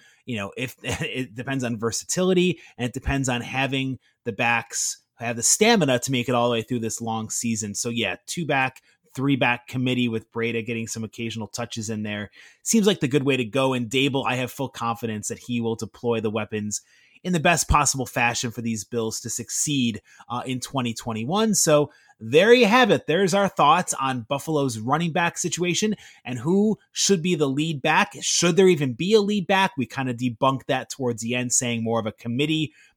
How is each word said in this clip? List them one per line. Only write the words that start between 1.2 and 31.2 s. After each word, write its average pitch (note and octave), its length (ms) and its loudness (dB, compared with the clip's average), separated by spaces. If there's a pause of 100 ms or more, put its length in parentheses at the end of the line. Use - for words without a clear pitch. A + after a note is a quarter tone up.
depends B2+ 300 -6
on A#2 140 -4
versatility, F3+ 840 0 (160)
and A#2+ 80 -6
it B2 80 -4
depends C3+ 380 -2
on A#2+ 100 -2
having C3 580 -4 (260)
the A#2+ 80 -4
backs A#2 640 -2 (160)
have A#2 220 -6
the A#2 60 -6
stamina F3 580 4
to C3+ 120 -4
make B2 160 0
it B2+ 60 0
all A#2+ 160 2
the - 20 2
way A2+ 100 0
through A#2+ 180 -4
this A2 200 -6
long A2+ 300 -6
season. A2 440 -4
So, - 140 -4
yeah, A2 280 -2 (100)
two - 180 -6
back, C3+ 380 -2 (320)
three C#3 220 2
back B2 300 0
committee B2+ 420 0
with A2+ 240 -6
Breida A#2 320 -4
getting A2+ 220 -6
some A2+ 180 -8
occasional A2 420 -8
touches A2+ 440 -8
in G#2+ 120 -6
there G#2 280 -8 (320)
seems A3 240 2
like G#3 140 2
the D3 80 0
good C3+ 160 2
way C3+ 120 2
to B2+ 80 -2
go. C3 300 0
And A#2+ 160 -4
Daboll, C3+ 360 0
I B2 100 -2
have B2+ 140 -4
full C3 200 -8
confidence A2+ 580 -6
that G#2+ 100 -8
he A#2+ 220 -6
will A2+ 160 -2
deploy A2+ 440 -4
the G#2+ 100 -2
weapons G#2+ 500 -4 (420)
in F3+ 120 -2
the E3+ 40 0
best E3 300 2
possible C#3 380 2
fashion A#2+ 440 -2
for A#2 120 -10
these A2+ 220 -4
Bills A2+ 360 -4
to A#2 100 -10
succeed, A#2+ 680 -2 (300)
uh, A#2+ 160 -6
in B2+ 140 -4
twenty B2 340 -4
twenty-one. D3+ 600 -2
So D3 380 4 (260)
there D#3 360 6
you B3 120 8
have A#3 240 6
it. D3+ 160 2
There's F3 280 2
our G3 140 4
thoughts E3 460 4
on C3 340 -2
Buffalo's C#3 500 0
running D3+ 340 0
back E3+ 240 0
situation F3+ 580 -2 (300)
and B2 140 -6
who G3 400 2 (120)
should F#3+ 320 2
be F3+ 120 2
the D3+ 140 2
lead D3 340 -2
back. E3 400 2
Should F3 340 2
there F#3+ 120 8
even C#3+ 260 2
be F3 180 0
a A3 80 8
lead G3+ 260 0
back? F#3+ 300 2
We B2+ 100 -2
kinda C3 280 -4
debunked B2+ 540 0
that C3 200 -2
towards A#2+ 340 -4